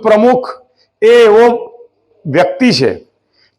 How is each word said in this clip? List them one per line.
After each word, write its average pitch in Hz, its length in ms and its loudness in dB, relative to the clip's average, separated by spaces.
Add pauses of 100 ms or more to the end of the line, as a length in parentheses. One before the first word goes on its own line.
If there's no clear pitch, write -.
પ્રમુખ 226 440 0 (540)
એ 226 200 2
એવો 226 240 4 (760)
વ્યક્તિ 180 540 -2
છે, 117 120 -2 (680)